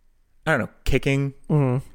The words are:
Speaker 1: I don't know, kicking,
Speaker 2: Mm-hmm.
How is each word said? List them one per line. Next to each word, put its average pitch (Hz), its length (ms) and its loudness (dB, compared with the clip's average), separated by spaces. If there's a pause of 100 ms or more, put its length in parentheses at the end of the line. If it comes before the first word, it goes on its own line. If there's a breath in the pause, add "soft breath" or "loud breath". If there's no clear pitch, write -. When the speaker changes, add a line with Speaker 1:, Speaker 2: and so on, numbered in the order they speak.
(460)
Speaker 1:
I 156 60 -2
don't 139 100 0
know, - 80 -6 (160)
kicking, 139 480 0 (160)
Speaker 2:
Mm-hmm. 139 440 0